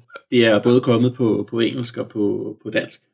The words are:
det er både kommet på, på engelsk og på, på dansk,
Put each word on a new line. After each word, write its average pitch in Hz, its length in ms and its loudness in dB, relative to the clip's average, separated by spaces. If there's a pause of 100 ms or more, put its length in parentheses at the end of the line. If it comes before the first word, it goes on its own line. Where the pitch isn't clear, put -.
(320)
det 120 140 4
er 107 160 4
både 127 200 4
kommet 123 340 2
på, 104 340 0
på 117 100 -4
engelsk 120 380 -4
og 107 120 -8
på, 107 540 -4
på 110 60 -12
dansk, - 320 -6 (120)